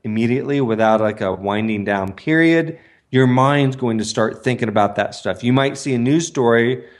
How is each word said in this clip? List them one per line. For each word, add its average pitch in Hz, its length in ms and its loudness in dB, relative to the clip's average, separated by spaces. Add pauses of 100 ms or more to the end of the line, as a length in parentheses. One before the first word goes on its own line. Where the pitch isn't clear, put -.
immediately 120 580 -2
without, 110 400 2
like, 107 200 -2
a 95 120 -2
winding 101 520 -2
down 98 280 -4
period, 160 640 0 (320)
your 127 180 4
mind's 131 480 2
going 113 220 -2
to 104 60 -2
start - 380 -2
thinking 120 260 -2
about 101 280 0
that 104 180 -2
stuff. 95 300 -6
You 120 80 2
might 135 260 2
see 135 160 -4
a 120 40 -2
news 147 280 0
story 120 580 0 (160)